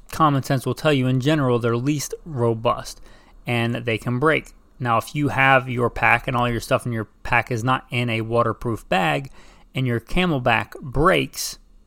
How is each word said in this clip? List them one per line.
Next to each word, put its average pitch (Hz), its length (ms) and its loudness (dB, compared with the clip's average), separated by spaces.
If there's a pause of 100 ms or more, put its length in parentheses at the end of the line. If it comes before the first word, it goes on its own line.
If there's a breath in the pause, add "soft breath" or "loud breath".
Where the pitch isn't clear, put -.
common 143 320 2
sense 131 240 -2
will 123 80 -2
tell 151 180 0
you 131 140 2
in 131 140 2
general 127 400 2
they're 117 180 0
least 143 380 -2 (100)
robust, 117 760 -2 (460 soft breath)
and 120 300 0
they 117 200 -2
can 123 220 -4
break. 143 360 0 (260)
Now, 120 180 0
if - 160 -4
you 147 140 0
have 131 420 4
your 120 220 0
pack 113 360 2
and 131 80 -2
all 120 140 0
your 117 100 -2
stuff - 240 0
in 123 80 -6
your 113 140 -4 (160)
pack 117 300 0
is 113 120 -2
not 127 280 0
in 120 180 -2
a 113 120 -2
waterproof 117 680 -2
bag, 156 400 0 (460 soft breath)
and 135 100 -2
your 117 140 0
Camelback 127 800 0
breaks, 151 800 0 (280)